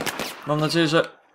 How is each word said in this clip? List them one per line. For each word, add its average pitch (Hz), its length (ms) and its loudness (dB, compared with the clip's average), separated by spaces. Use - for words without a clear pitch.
Mam 151 120 0
nadzieję, 156 280 2
że... 156 220 2